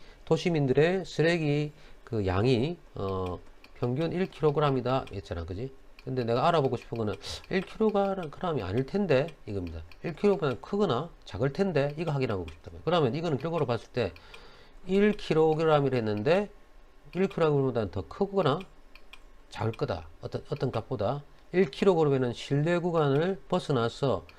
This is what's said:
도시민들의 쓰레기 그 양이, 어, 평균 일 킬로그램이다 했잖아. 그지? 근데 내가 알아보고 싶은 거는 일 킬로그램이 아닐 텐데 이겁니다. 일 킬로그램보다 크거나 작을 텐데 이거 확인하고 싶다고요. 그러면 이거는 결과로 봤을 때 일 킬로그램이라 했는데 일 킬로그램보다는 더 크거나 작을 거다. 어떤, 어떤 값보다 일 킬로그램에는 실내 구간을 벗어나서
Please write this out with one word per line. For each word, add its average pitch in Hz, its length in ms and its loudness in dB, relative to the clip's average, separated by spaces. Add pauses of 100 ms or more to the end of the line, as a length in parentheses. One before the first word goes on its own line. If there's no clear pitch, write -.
(240)
도시민들의 160 800 4
쓰레기 151 680 0 (320)
그 107 200 -2
양이, 120 520 2 (180)
어, 92 420 -4 (380)
평균 127 380 -2
일 180 140 0
킬로그램이다 139 840 0
했잖아. 87 320 -8
그지? 95 260 -8 (360)
근데 127 180 -2
내가 120 240 2
알아보고 135 300 2
싶은 - 200 -8
거는 107 160 -2 (360)
일 190 120 0
킬로그램이 190 1040 -2
아닐 104 220 -2
텐데 151 420 2 (180)
이겁니다. 85 380 -6 (180)
일 165 140 -6
킬로그램보다 160 500 0
크거나 170 440 0 (160)
작을 131 260 -2
텐데 147 460 0
이거 165 140 -4
확인하고 107 380 -2
싶다고요. - 360 -16
그러면 156 280 2
이거는 160 240 -2
결과로 165 280 -2
봤을 117 240 -4
때 101 240 -2 (720)
일 202 260 4
킬로그램이라 156 800 4
했는데 117 540 2 (640)
일 185 140 0
킬로그램보다는 135 640 2
더 - 160 -6
크거나 190 520 0 (920)
작을 110 240 -4
거다. 87 340 -6 (140)
어떤, 120 280 -8
어떤 143 220 -2
값보다 120 520 -4 (280)
일 185 180 2
킬로그램에는 143 640 2
실내 151 460 0
구간을 165 680 2
벗어나서 120 760 0 (140)